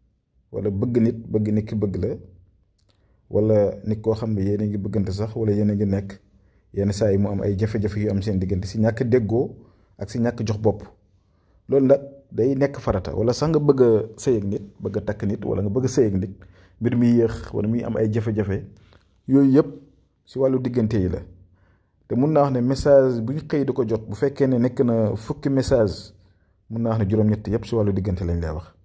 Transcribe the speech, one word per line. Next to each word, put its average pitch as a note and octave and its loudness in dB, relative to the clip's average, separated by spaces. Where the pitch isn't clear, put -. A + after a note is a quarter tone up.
wala G#2 -4
bëgg A#2 -2
nit, A2 2
bëgg G#2+ 0
nit G#2+ 0
ki - -6
bëgg G2+ -2
la, G#2+ -2
wala G#2+ 2
nit G#2+ -2
koo A2 2
xam A2 -2
ne G2+ 0
yéen G2+ 0
a G#2+ 0
ngi G#2 -2
bëggante G2 -2
sax, G#2 -6
wala A2+ 0
yéen G#2 2
a G2+ 0
ngi G#2 0
nekk, G2 -4
yenn G2+ 0
saa G#2 0
yi G2 4
mu G2+ 2
am G2+ -4
ay G2+ 0
jafe-jafe G#2 -2
yu G#2+ -2
am G2 0
seen G2 -2
diggante F#2+ -2
si A2+ -8
ñàkk A2+ 0
déggoo A#2+ 0
ak G2+ -12
si B2 -6
ñàkk A#2 -2
jox G#2+ -4
bopp. G#2+ 0
Loolu C3+ 4
nag C#3 6
day C3 0
nekk C#3 -2
farata, F#2+ -2
wala A2 0
sax D3 -2
nga D#3+ 2
bëgg C#3+ 4
a B2 8
sëy B2 0
ak G2+ -4
nit, G2+ -4
bëgg G2+ -6
a G2+ -2
takk G#2 -6
nit, G2+ -4
wala G#2 -2
nga G2+ -2
bëgg B2+ -2
a - 0
sëy B2 2
ak G2 -2
nit, F#2+ -4
mbir B2 0
mi A#2+ 4
yéex, A#2+ 0
wala G#2 -2
muy A#2 -2
am A2+ -6
ay A2 0
jafe-jafe, G#2+ -2
yooyu C3+ 4
yëpp D3+ 4
si - -10
wàllu C3+ 2
diggante A#2+ 0
yi F#2 0
la. - -4
Te A2 -4
mun C#3 2
naa D3 4
wax C#3 0
ne B2 0
message C3 4
bu A#2 -4
ñu D3+ -6
xëy C#3+ 0
di B2+ -2
ko C3 -2
jot, A2 -2
bu G#2+ -8
fekkee C#3 0
ne C3 2
nekk A#2+ 0
na A2+ 2
fukki - -6
message, B2 0
mun A2+ -6
naa A2+ 0
wax A2 0
ne G#2 2
juróom-ñett G#2+ 2
yépp G#2 -2
si - -4
wàllu G2+ 2
diggante F#2+ -2
lañ E2+ -2
lay D#2+ -4
wax. D#2+ -10